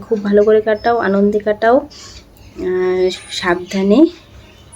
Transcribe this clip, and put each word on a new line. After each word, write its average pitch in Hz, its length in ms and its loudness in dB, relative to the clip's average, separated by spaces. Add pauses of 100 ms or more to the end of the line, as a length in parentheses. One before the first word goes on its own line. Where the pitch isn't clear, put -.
খুব 208 180 -4
ভালো 208 200 2
করে 214 160 4
কাটাও, 220 380 0
আনন্দে 202 400 0
কাটাও, 214 400 0
আহ, - 1300 -6 (220)
সাবধানে 196 760 0 (680)